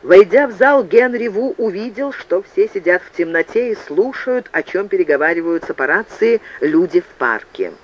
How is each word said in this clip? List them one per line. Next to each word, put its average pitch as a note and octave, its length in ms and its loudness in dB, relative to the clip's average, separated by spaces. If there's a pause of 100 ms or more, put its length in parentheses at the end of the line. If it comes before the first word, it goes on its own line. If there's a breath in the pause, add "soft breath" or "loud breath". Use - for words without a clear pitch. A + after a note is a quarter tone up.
Войдя G3+ 440 6
в A#3 40 -6
зал, C4 320 2
Генри A#3 440 2
Ву A3+ 300 -4
увидел, A3+ 560 -6
что - 300 -4
все G#3+ 280 0
сидят F3+ 320 -2
в - 140 -20
темноте E3+ 540 -2
и G3+ 60 -4 (100)
слушают, B3 640 -2
о D#3 100 -4
чем G3 280 -6
переговариваются E3 840 -2
по C3+ 140 -4
рации A3 520 0 (220 loud breath)
люди E3+ 400 2
в - 60 -20 (100)
парке. G#2+ 540 -4 (120)